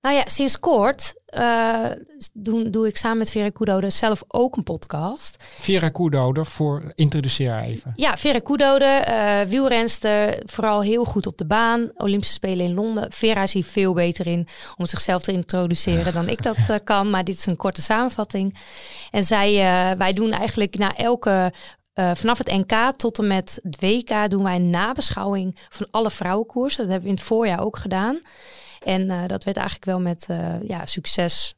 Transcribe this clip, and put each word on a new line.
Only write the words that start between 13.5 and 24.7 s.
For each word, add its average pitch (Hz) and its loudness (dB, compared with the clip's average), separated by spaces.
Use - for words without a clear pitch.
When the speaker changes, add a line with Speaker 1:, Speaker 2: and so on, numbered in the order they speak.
Speaker 1:
hier 185 0
veel 190 0
beter 170 0
in 170 -2
om 175 -4
zichzelf - 0
te 196 -2
introduceren 175 0
dan 170 -2
ik - -4
dat, 220 0
eh, 214 2
kan. 202 2
Maar 185 2
dit 185 -4
is - -2
een 180 0
korte - -2
samenvatting. 214 0
En 208 2
zij, 202 4
eh, 185 -2
wij 190 2
doen 214 0
eigenlijk 202 -2
na 202 0
elke, 202 2
eh, 180 0
vanaf 233 0
het 247 -4
N 196 0
K 233 2
tot 226 -2
en 214 0
met 190 -2
het 160 -10
W 214 2
K 214 0
doen 196 2
wij 185 0
een 180 2